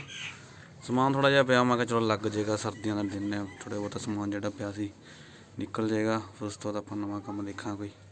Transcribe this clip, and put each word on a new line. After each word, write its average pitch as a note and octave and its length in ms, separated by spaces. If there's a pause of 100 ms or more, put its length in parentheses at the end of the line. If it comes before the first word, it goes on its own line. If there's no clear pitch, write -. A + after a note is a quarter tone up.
(880)
ਸਮਾਨ C3 260
ਥੋੜ੍ਹਾ C#3 180
ਜਿਹਾ C#3 120
ਪਿਆ, B2+ 220
ਮੈਂ B2 120
ਕਿਹਾ A#2 100
ਚਲੋ A#2 140
ਲੱਗ G#2+ 280
ਜਾਏਗਾ, G#2 280
ਸਰਦੀਆਂ G#2 400
ਦਾ G#2 60
ਦਿਨ G2+ 280
ਨੇ, G2+ 80 (220)
ਥੋੜ੍ਹਾ G#2 180
ਬਹੁਤਾ G#2 200
ਸਮਾਨ G#2 320
ਜਿਹੜਾ G2+ 280
ਪਿਆ G2+ 140
ਸੀ G#2 180 (680)
ਨਿਕਲ A2 300
ਜਾਏਗਾ, A2 300 (200)
ਫਿਰ G#2+ 80
ਉਸ G#2 100
ਤੋਂ G#2 160
ਬਾਅਦ G#2 100
ਆਪਾਂ G#2+ 140
ਨਵਾਂ G2+ 300
ਕੰਮ G2+ 180
ਦੇਖਾਂਗੇ G2 320
ਕੋਈ। G2+ 140 (220)